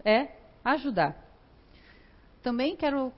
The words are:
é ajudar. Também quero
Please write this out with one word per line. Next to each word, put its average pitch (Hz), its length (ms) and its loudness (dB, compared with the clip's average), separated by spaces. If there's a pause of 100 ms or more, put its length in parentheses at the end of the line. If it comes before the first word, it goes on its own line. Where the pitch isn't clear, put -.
é 226 240 4 (360)
ajudar. 240 520 0 (1200)
Também 254 360 -2
quero 277 420 -2